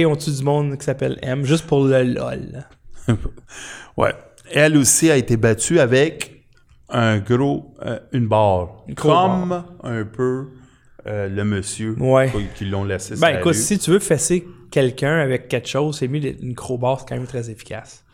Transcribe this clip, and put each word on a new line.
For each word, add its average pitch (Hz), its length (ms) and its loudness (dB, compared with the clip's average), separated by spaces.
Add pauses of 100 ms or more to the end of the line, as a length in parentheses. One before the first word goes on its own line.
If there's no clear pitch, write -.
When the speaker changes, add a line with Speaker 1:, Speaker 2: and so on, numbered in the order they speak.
Speaker 1:
on 151 80 4
tue 147 160 -4
du 135 120 -4
monde 143 340 0
qui - 80 -16
s'appelle 135 380 -4
M, 135 240 -4
juste 156 200 2
pour 139 180 4
le 131 180 4
LOL. 127 640 -4 (420)
Speaker 2:
<laughs> 113 80 2 (800)
Ouais. - 180 2 (400)
Elle 151 220 6
aussi 151 340 4
a 147 60 4
été 120 220 2
battue 117 420 2
avec 139 640 0 (460)
un 113 300 2
gros, 139 640 -2
euh, 117 160 -6 (140)
une 120 160 0
barre. 98 580 2
Speaker 1:
Une 135 80 -12
gros - 160 0
Speaker 2:
Comme 180 380 4
Speaker 1:
barre. 175 240 -6 (100)
Speaker 2:
un 113 220 -4
peu, 127 440 -4 (580)
euh, 104 240 -4
le 101 140 -2
monsieur 104 540 -4
Speaker 1:
Ouais. 131 320 4
Speaker 2:
qui, 104 240 -4
qui 101 120 -8
l'ont 98 180 -4
laissé 95 300 -6
Speaker 1:
Ben, - 20 -8
Speaker 2:
sur 170 120 2
la 151 120 2
Speaker 1:
écoute, 165 120 2
Speaker 2:
rue. 104 60 0
Speaker 1:
si 202 200 0
tu 156 120 -2
veux 190 80 6
fesser 175 480 0 (240)
quelqu'un 139 480 0
avec 131 300 -2
quelque 120 200 -4
chose, 147 300 -2
c'est 127 100 -2
mieux 147 120 -4
d'être 131 220 -6
une 127 120 -8
crowbar, 123 460 -4
c'est - 80 -18
quand 127 80 -6
même 123 100 -6
très 120 220 -8
efficace. - 640 -14